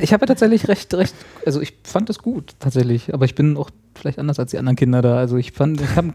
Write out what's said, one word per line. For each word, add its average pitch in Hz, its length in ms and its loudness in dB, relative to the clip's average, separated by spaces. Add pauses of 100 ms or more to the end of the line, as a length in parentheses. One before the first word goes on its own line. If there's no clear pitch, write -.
ich 160 100 2
hab 208 80 4
ja 262 60 2
tatsächlich 226 400 2
recht, - 260 -2
recht, 185 220 -2 (300)
also 147 160 -2
ich 147 120 -8 (100)
fand 208 260 -4
es 214 100 -10
gut, - 400 -8
tatsächlich, 123 540 0
aber 135 120 0
ich 127 100 -2
bin 147 220 2
auch 143 120 -8 (260)
vielleicht - 240 -8
anders 147 200 -4
als 123 120 -6
die - 60 -4
anderen 127 180 0
Kinder 123 260 4
da, 120 160 4
also 123 200 0
ich 123 160 -4
fand, 151 280 0
ich 135 140 -2
hab, 175 200 2